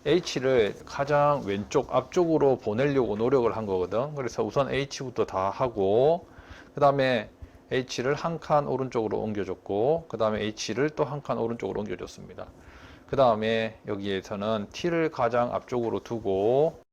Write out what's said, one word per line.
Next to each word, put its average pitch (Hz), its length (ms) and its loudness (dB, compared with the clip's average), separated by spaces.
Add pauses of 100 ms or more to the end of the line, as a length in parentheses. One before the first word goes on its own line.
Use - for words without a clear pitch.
H를 131 680 2 (100)
가장 143 600 2
왼쪽 104 480 -2
앞쪽으로 143 640 4
보내려고 117 580 0
노력을 117 400 4
한 110 80 -4
거거든. 101 500 -2
그래서 123 280 -4
우선 131 280 0
H부터 127 540 -4
다 95 240 -2
하고, 117 800 2 (460)
그 - 60 -10
다음에 131 500 2 (420)
H를 131 420 0
한 160 260 -4
칸 147 280 2
오른쪽으로 123 520 -2
옮겨줬고, 104 880 -2
그 - 100 -10
다음에 107 240 0
H를 110 500 -2
또 156 120 -2
한 143 180 -6
칸 120 180 -4
오른쪽으로 113 420 -4
옮겨줬습니다. 98 680 -10 (600)
그 - 80 -4
다음에 110 720 2
여기에서는 101 840 -4
T를 165 400 -2
가장 120 420 0
앞쪽으로 107 480 -2
두고 117 800 0 (120)